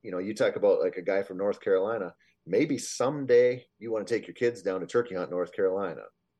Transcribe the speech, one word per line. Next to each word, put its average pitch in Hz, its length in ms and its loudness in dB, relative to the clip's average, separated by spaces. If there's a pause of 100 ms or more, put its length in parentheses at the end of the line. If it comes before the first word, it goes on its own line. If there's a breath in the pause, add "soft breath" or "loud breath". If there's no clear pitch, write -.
you - 100 -12
know, 90 80 -4
you 101 140 -4
talk 107 220 0
about, 98 260 4
like, 90 160 0
a 90 40 -6
guy 98 220 0
from 92 140 -10
North 98 240 -2
Carolina, 98 520 0 (320 soft breath)
maybe 131 320 0
someday 123 880 2 (140)
you 117 100 -8
wanna 107 140 -2
take 113 240 -2
your 87 60 -12
kids 120 280 0
down 92 200 -2
to 90 60 -6
turkey 113 280 0
hunt 90 160 -4
North 87 220 -2
Carolina 92 480 0 (380)